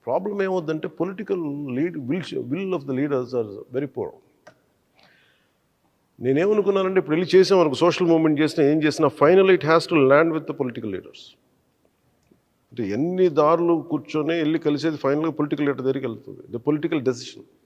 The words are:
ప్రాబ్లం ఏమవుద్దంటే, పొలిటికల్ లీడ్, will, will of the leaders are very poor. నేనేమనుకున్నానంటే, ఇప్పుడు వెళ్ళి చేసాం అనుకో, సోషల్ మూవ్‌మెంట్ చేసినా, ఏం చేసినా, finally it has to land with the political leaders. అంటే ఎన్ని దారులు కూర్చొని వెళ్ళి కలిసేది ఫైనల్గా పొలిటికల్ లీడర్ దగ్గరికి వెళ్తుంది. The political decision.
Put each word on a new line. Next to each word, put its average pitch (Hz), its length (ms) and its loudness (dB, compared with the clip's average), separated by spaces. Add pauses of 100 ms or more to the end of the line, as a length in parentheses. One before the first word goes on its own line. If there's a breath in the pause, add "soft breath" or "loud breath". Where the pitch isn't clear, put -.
ప్రాబ్లం 185 380 -4
ఏమవుద్దంటే, 160 440 -4 (120)
పొలిటికల్ 190 420 -6 (360)
లీడ్, 165 180 -4 (140)
will, 170 180 -4 (240)
will 190 260 -6
of 139 120 -10
the 131 100 -2
leaders 131 300 -2 (100)
are 107 100 -6 (260)
very 139 200 -4
poor. 98 140 -6 (2250 soft breath)
నేనేమనుకున్నానంటే, 190 760 2
ఇప్పుడు 147 140 -4
వెళ్ళి 175 180 -2
చేసాం 185 300 6
అనుకో, 143 200 2
సోషల్ 175 280 2
మూవ్‌మెంట్ 160 320 4
చేసినా, 156 200 0 (100)
ఏం 160 120 2
చేసినా, 151 240 2 (140)
finally 185 360 6
it 143 120 -4
has 160 200 6
to 170 60 2 (140)
land 160 260 6
with 147 140 -6
the 143 100 -8
political 113 340 -6
leaders. - 280 -14 (1500)
అంటే 120 140 -6 (120)
ఎన్ని 180 300 0 (140)
దారులు 170 340 2 (160)
కూర్చొని 151 520 -4
వెళ్ళి 156 160 0 (100)
కలిసేది 147 360 -2
ఫైనల్గా 151 360 0
పొలిటికల్ 147 280 -2
లీడర్ 131 180 -4
దగ్గరికి 135 220 -2
వెళ్తుంది. 107 340 -14 (120)
The 117 140 -10
political 156 400 -2
decision. 123 340 -8 (240)